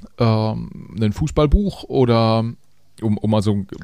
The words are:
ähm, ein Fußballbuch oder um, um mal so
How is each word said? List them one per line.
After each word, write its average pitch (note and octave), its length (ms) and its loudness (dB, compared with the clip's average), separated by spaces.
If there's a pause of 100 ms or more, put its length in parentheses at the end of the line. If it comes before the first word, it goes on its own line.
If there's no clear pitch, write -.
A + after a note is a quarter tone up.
(180)
ähm, A2 800 -2
ein G#2+ 120 2
Fußballbuch D#3 720 0
oder A2+ 600 2 (560)
um, G#2+ 180 0
um G#2+ 120 -2
mal G#2+ 120 2
so G2+ 220 0 (200)